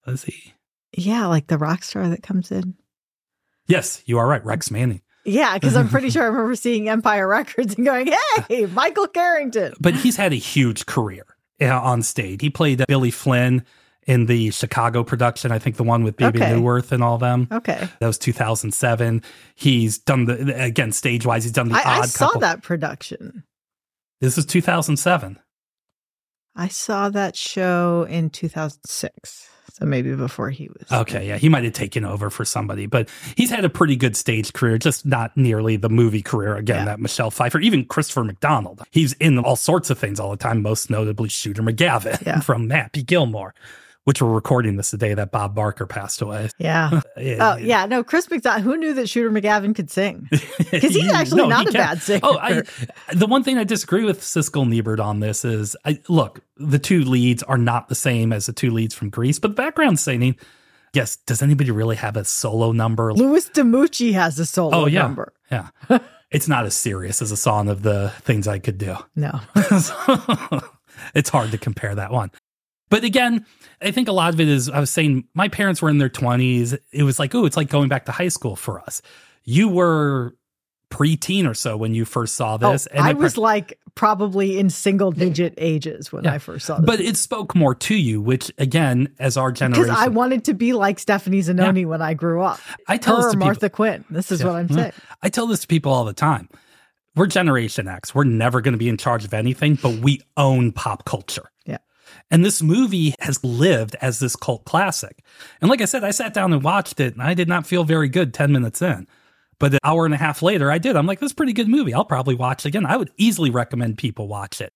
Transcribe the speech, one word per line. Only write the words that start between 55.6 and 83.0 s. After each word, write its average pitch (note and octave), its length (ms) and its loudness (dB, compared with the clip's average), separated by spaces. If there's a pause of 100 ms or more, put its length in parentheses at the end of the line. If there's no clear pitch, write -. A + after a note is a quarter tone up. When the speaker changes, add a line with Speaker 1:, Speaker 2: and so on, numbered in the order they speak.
Speaker 1:
I, D3 140 0 (100)
look, D#3 300 0 (180)
the C#3+ 220 0
two E3 240 2
leads B2 400 2
are C3 160 0
not A#2+ 300 0
the B2 60 -4
same A2+ 380 0
as G2+ 140 -4
the A#2+ 60 -8
two B2 180 0
leads A2 240 -2
from G#2 160 -8
Grease, B2+ 260 0
but G#3+ 120 -2
the G#3 60 -6
background C#4+ 440 2
singing, B2+ 360 0 (580)
yes, B2 240 0
does - 260 -4
anybody C#3+ 260 2
really A2 280 0
have G#2+ 200 -6
a G2+ 80 -6
solo A2+ 460 -2
number? A2+ 420 0
Speaker 2:
Louis C4+ 380 2
DiMucci B3 600 2
has E3+ 260 0
a E3 80 -2
solo E3 280 0
Speaker 1:
Oh, D#3+ 120 4
yeah. E3 160 2
Speaker 2:
number. C3 300 -6 (180)
Speaker 1:
Yeah. G2 160 -6 (220)
<laughs> A#3 100 6 (320)
It's D3 160 -2
not B2 180 2
as G2 100 -4
serious G2 460 -4
as G#2+ 100 -4
a G2+ 60 -4
song G#2 320 2
of G2+ 140 -2
the G2+ 280 0 (100)
things G#2 260 0
I G2+ 100 -2
could F#2+ 220 -6
do. F#2+ 160 -6 (200)
Speaker 2:
No. C#3+ 260 -4 (120)
Speaker 1:
<laughs> G#3 80 6 (180)
So, - 840 -2 (520)
it's C#3+ 160 0
hard A2+ 220 0
to A2 80 -4
compare G#2+ 360 -6
that G2 160 -6
one. A2+ 200 -2 (580)
But A3+ 160 4
again, A#3+ 400 2 (360)
I G3+ 100 -2
think A#3 180 0
a - 20 0
lot F3 220 2
of D#3+ 80 0
it D3+ 80 4
is, C3+ 200 2
I D3 120 -2
was C3+ 80 0
saying, C#3+ 440 2
my F#3+ 140 0
parents G3 340 0
were D#3+ 80 2
in D3 80 4
their C#3 120 4
twenties. B2 680 0 (160)
It D3 120 0
was C3+ 160 2
like, C#3 140 -2
"Ooh, A#3+ 120 2
it's C#3+ 100 0
like D3+ 140 -2
going C#3+ 180 2
back C3 200 -2
to B2+ 40 -6
high F3+ 160 -2
school A2 300 -4
for - 240 -8
us." - 200 -12 (440)
You F3+ 240 4
were D3+ 640 2 (560)
preteen D#3+ 580 2
or A2 40 -2
so A2 240 -4
when A2 180 -2
you A2+ 80 0
first A2+ 320 -4
saw A2 260 -2
Speaker 2:
Oh, G#2 120 4
Speaker 1:
this. C#3 140 -2
And C#3+ 140 -4